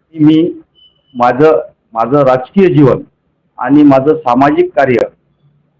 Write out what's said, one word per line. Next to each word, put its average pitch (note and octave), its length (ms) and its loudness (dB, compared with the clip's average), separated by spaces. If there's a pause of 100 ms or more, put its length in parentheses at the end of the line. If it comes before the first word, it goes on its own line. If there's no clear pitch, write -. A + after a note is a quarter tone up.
(200)
मी D#3 400 0 (540)
माझं, B2+ 460 0 (320)
माझं A#2 260 -4
राजकीय C#3+ 560 0
जीवन B2+ 280 2 (560)
आणि C#3 240 0
माझं C#3+ 340 2
सामाजिक C#3+ 600 0
कार्य C3 300 -2 (720)